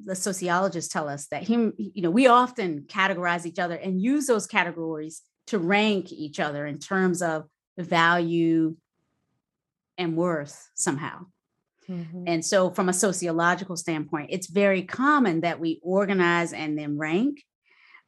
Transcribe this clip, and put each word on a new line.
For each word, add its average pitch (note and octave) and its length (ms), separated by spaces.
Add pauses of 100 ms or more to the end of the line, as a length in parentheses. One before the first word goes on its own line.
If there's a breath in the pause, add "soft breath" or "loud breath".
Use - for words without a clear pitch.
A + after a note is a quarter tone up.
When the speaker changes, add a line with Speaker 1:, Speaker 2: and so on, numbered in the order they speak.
Speaker 1:
the F#3+ 100
sociologists F#3 760
tell D#3+ 160
us C#3+ 200
that D3+ 200
hum-, A3+ 300
you G3 240
know, E3+ 100
we B3 180
often A#3 600
categorize F3+ 560
each E3+ 140
other F3 180
and F#3 240
use C4 260
those A3 200
categories D#3+ 720 (260)
to A3 120
rank G3 520
each D3+ 300
other D3 260
in C#3+ 120
terms F#3 420
of D#3+ 240 (320)
value E3 1000 (1200)
and E3+ 180
worth E3 580
somehow. D#3 520 (600)
Speaker 2:
Mm-hmm. F3 400
Speaker 1:
And E3+ 160
so F#3 280
from F#3 180
a F3+ 60
sociological F3 840
standpoint, D3+ 560
it's F#3 140
very F#3+ 380
common A#3+ 580
that D#3+ 180
we E3 220
organize F3 720
and D3+ 240
then D3 180
rank, F3+ 460 (640 soft breath)